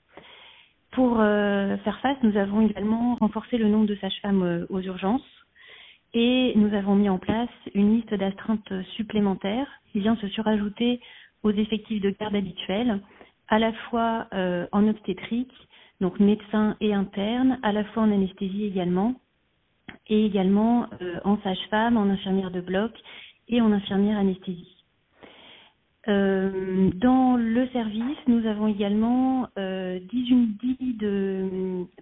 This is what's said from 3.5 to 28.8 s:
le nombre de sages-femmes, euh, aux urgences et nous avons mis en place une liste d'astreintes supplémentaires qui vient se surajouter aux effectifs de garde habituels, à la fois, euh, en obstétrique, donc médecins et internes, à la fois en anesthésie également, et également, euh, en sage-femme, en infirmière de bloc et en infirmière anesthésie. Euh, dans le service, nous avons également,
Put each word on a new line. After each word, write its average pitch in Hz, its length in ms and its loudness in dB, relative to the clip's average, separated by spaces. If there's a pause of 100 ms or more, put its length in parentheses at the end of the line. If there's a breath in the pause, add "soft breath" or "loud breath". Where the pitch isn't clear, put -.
le 220 100 2
nombre 214 200 4
de 202 80 -2
sages-femmes, 196 480 -2
euh, 175 260 -2
aux 190 100 -4
urgences 190 460 -4 (880 loud breath)
et 247 420 2
nous 208 200 4
avons 196 180 0
mis 202 160 4
en 185 80 2
place 226 320 -2 (240)
une 208 220 4
liste 226 180 -2
d'astreintes 196 580 -4 (240)
supplémentaires 208 680 -2 (260)
qui 208 100 -2
vient 226 160 2
se 208 100 -6
surajouter 214 760 -2 (400 loud breath)
aux 214 80 2
effectifs 214 500 -2
de 196 120 0
garde 208 240 -4
habituels, 196 640 -2 (480 loud breath)
à 220 100 4
la 226 160 2 (160)
fois, 226 460 -2
euh, 180 360 -2
en 208 160 4
obstétrique, 214 640 -4 (480 soft breath)
donc 180 200 0
médecins 214 600 2
et 214 140 0
internes, 208 720 0
à 214 80 0
la 208 140 -2
fois 220 180 -2
en 214 80 4
anesthésie 196 540 -2
également, 190 500 0 (960)
et 214 180 2
également, 208 580 2 (160)
euh, 180 220 -8
en 208 160 2
sage-femme, 214 580 -2
en 202 100 2
infirmière 190 440 -2
de 180 100 -6
bloc 190 300 -2 (580 loud breath)
et 240 120 2
en 220 100 4
infirmière 202 480 0
anesthésie. 185 500 -4 (1400 loud breath)
Euh, 190 840 0
dans 254 420 4
le 233 320 0
service, 226 480 -4 (100)
nous 233 180 4
avons 214 220 0
également, 226 800 0 (100)